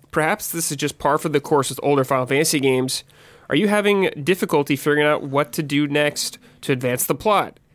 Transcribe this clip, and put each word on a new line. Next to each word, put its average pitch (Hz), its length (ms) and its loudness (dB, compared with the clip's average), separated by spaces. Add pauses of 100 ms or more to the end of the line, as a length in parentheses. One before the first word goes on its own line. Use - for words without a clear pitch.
(120)
Perhaps 160 400 -2
this 165 180 -4
is 147 60 -4
just 143 240 -4
par 147 180 2
for 170 100 -4
the 147 120 2
course 139 300 2
with - 120 -10
older 139 220 2
Final 127 220 0
Fantasy 143 340 2
games. 131 420 0 (480)
Are 139 60 0
you 196 100 4
having 202 440 2 (120)
difficulty 147 540 0
figuring 147 280 2
out 151 200 2
what 139 300 -2
to 170 80 -4
do 147 260 0
next 147 500 -2 (240)
to 147 100 -2
advance 127 320 -2
the - 120 -2
plot? 196 420 -2 (160)